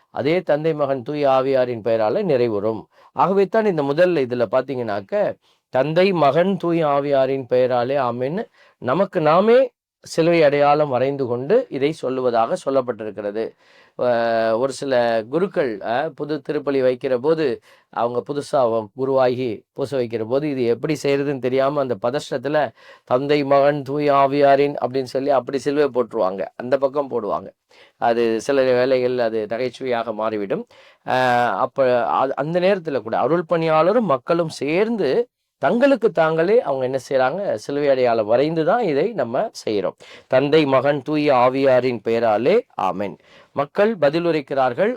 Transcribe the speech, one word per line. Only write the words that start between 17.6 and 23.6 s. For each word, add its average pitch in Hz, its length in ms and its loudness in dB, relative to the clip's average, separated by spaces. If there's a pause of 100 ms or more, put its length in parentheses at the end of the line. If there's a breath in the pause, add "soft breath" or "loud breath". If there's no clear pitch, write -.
அவங்க 120 340 -4 (120)
புதுசா 143 220 -4
வ-, 113 300 2 (100)
குருவாகி 127 640 0 (100)
பூசை 131 340 -4
வைக்கிற 110 200 -6
போது 143 240 -2
இது 131 140 -2
எப்படி 127 380 -2
செய்யறதுன்னு 139 360 0
தெரியாம 135 420 0
அந்த 123 220 -2
பதஷ்டத்துல 139 680 -4 (340 loud breath)
"தந்தை, 143 400 0
மகன், 139 380 2